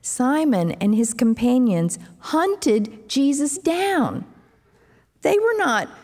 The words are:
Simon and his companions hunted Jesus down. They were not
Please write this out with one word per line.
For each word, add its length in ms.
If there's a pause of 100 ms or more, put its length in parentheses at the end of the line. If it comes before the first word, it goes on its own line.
Simon 720
and 220
his 180
companions 840 (200)
hunted 880
Jesus 480
down. 640 (1000)
They 160
were 200
not 320 (140)